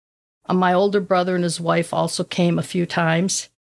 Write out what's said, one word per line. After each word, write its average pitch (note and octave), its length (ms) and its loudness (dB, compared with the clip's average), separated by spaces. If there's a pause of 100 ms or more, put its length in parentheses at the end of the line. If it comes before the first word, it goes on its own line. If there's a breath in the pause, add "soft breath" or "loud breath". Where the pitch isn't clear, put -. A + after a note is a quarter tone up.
(460)
Uh, - 80 -2
my F#3 200 4
older G3+ 260 2
brother F#3 360 0
and F3 80 0
his E3+ 160 -4
wife E3+ 340 0
also E3 300 -2
came E3+ 340 0
a D#3+ 60 -2
few F3 220 -2
times, E3+ 640 0 (140)